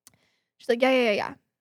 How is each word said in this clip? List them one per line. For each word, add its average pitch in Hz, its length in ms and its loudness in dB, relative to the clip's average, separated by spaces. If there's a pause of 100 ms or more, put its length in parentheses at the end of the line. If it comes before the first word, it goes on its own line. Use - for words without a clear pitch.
(580)
She's - 100 -20
like, 240 140 -2
"Yeah, 262 100 4
yeah, 254 120 2
yeah, 226 80 2
yeah." - 220 -4 (280)